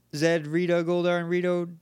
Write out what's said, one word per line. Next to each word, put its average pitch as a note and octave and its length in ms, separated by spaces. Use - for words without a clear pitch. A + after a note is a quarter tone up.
Zed, D#3+ 320
Rita, E3+ 360
Goldar, F3 360
and E3+ 100
Rito F3 400